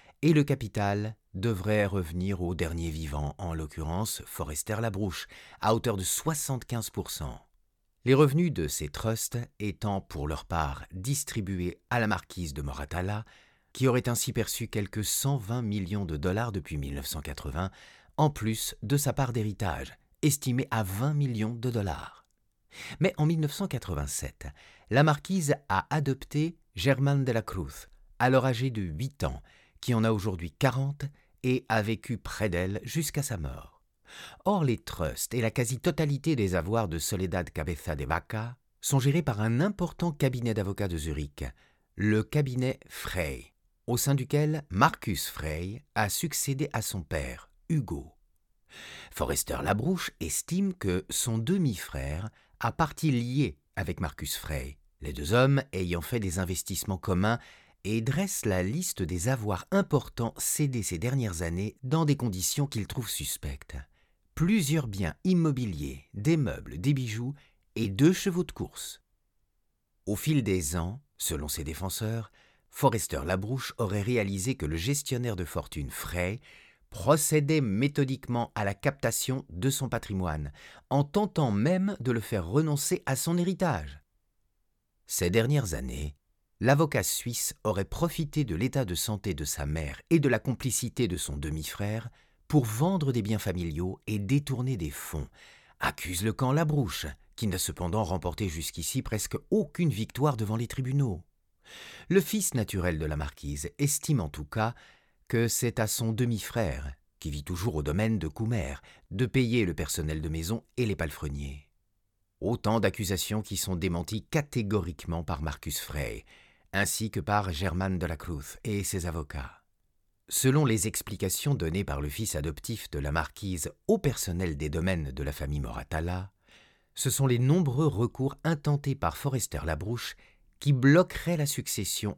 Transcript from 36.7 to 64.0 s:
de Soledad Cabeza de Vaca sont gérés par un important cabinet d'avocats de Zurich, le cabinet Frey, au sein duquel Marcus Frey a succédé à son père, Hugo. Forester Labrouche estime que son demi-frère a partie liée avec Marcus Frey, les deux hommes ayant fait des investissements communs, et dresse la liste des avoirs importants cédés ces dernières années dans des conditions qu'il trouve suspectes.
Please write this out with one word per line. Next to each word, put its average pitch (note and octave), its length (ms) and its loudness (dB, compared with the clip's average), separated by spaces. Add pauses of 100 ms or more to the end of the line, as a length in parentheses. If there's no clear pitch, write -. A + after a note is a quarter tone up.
de D#2+ 100 -2
Soledad F2+ 500 -2
Cabeza D#2+ 460 -4
de C#2 100 -4
Vaca A2 520 -4 (240)
sont C#3 180 4
gérés C#3+ 240 4
par A2 180 0
un A#2 200 4
important F3 500 0
cabinet B2 420 0
d'avocats G2+ 360 0
de E2+ 80 -2
Zurich, D2 480 -4 (500)
le G#2+ 280 2
cabinet B2+ 640 0
Frey, C#2+ 640 -6 (340)
au A#2+ 100 2
sein C#3 180 4
duquel D3 540 0
Marcus G2+ 580 2
Frey F2 580 -6 (100)
a G#2+ 140 2
succédé C3+ 640 -2
à A#2 80 0
son G2 200 -4
père, C2+ 480 -6 (200)
Hugo. F2+ 420 -2 (1000)
Forester - 520 -2
Labrouche A#2 560 0
estime F3+ 560 -2
que F#2 340 0
son A2+ 300 0
demi-frère G#2+ 920 0 (300)
a A#2 140 0
partie D#3 380 2
liée B2 460 0 (200)
avec F2 240 -4
Marcus D2+ 340 -6
Frey, C2+ 420 -6 (220)
les C#2+ 140 -8
deux D2+ 180 -2
hommes C3+ 400 6
ayant F2 300 0
fait A#2+ 180 -2
des F#2+ 200 0
investissements F#2 580 -2
communs, G2+ 420 2 (460)
et A2 160 0
dresse D3 420 0
la F#2 180 4
liste A#2+ 400 0
des F2+ 280 0
avoirs G#2 420 -2
importants C#3 680 2
cédés C3 460 0
ces F2+ 140 -2
dernières A2+ 460 0
années F2 400 -2
dans D#3 200 2
des C#3+ 140 4
conditions A#2+ 500 0
qu'il A2 200 -2
trouve - 220 -6
suspectes. - 680 -6 (580)